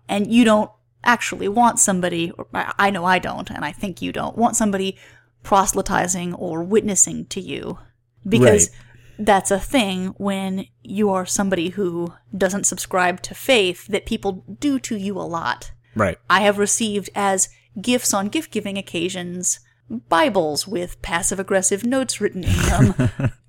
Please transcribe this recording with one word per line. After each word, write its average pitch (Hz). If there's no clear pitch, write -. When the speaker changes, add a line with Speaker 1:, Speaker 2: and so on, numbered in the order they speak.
Speaker 1:
And -
you 233
don't 214
actually -
want 226
somebody, 180
or -
I, -
I 202
know 180
I 185
don't, -
and -
I 151
think -
you -
don't, -
want 220
somebody 190
proselytizing 185
or 170
witnessing 180
to -
you. -
Because 202
Speaker 2:
Right. -
Speaker 1:
that's 196
a 196
thing 190
when 190
you 202
are 185
somebody 185
who 175
doesn't 190
subscribe 180
to -
faith 196
that 196
people 196
do 277
to -
you 196
a 175
lot. 165
Speaker 2:
Right. 202
Speaker 1:
I 220
have 202
received 202
as 196
gifts 247
on 202
gift-giving 202
occasions 180
Bibles 196
with 180
passive-aggressive 190
notes 262
written 185
in 92
them. 117
Speaker 2:
<laughs> -